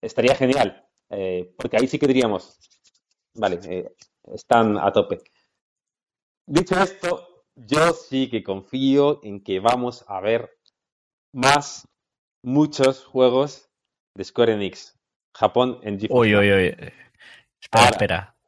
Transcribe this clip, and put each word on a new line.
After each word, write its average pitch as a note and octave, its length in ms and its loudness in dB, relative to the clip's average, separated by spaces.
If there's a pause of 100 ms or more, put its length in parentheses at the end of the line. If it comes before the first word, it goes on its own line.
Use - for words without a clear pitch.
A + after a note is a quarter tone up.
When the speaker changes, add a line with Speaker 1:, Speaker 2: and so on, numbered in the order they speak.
Speaker 1:
Estaría A#2+ 360 0
genial, B2+ 480 -2 (260)
eh, F#2 460 -6
porque - 200 -6
ahí B2 120 2
sí - 100 -6
que D3 100 0
diríamos, A#2+ 500 -2 (760)
"Vale, G2 340 -4
eh, F#2 260 -10 (380)
están A2 460 2
a F#2+ 140 0
tope". F#2+ 280 0 (1300)
Dicho F3+ 360 0
esto, - 640 -6 (100)
yo D3 380 0
sí C3+ 380 -4
que A2+ 120 -6
confío C3+ 800 0
en G2+ 200 -14
que F#2+ 180 -4
vamos B2 480 -2
a G2 120 -10
ver A2+ 300 -2 (840)
más, C#3 540 0 (560)
muchos C3+ 600 0
juegos B2+ 640 0 (480)
de G2 80 -8
Square A#2 300 0
Enix G2 440 -10 (360)
Japón B2+ 480 0
en G#2 180 -6
GeForce A2 200 -2
Speaker 2:
Uy, A2 120 4
Speaker 1:
Now. G#2 80 4
Speaker 2:
uy, G2+ 80 4
uy. G2 440 0 (680)
Espera, - 240 2
Speaker 1:
Ahora, B2 60 6
Speaker 2:
espera. F#2+ 460 -4 (120)